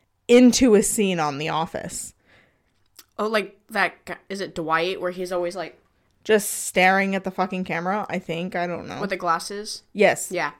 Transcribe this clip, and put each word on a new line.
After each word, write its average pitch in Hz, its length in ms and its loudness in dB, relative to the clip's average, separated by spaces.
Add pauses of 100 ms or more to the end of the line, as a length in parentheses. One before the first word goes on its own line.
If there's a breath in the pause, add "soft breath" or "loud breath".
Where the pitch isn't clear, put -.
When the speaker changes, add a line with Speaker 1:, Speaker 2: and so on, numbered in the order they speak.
(280)
Speaker 1:
into 247 460 8
a 202 80 6
scene 190 360 0
on 147 200 -2
The 156 100 -6
Office. - 640 -6 (1080)
Speaker 2:
Oh, 214 80 -4
like 208 320 -4 (120)
that 196 340 -2
guy, 175 120 -12 (120)
is 196 140 -8
it 165 120 -10
Dwight, 165 460 -2
where 180 100 -4
he's 180 220 -8
always, 175 240 -4
like, 165 220 -12 (460)
Speaker 1:
Just 208 260 2
staring 190 640 2
at 190 100 -4
the 190 60 -6
fucking 185 340 -4
camera, 180 460 -4
I 180 80 -4
think. 175 360 -8
I 175 120 -4
don't 175 200 -8
know. - 140 -12
Speaker 2:
With 202 80 -6
the 196 80 -4
glasses? 180 680 -6 (100)
Speaker 1:
Yes. 185 360 2
Speaker 2:
Yeah. 165 300 -4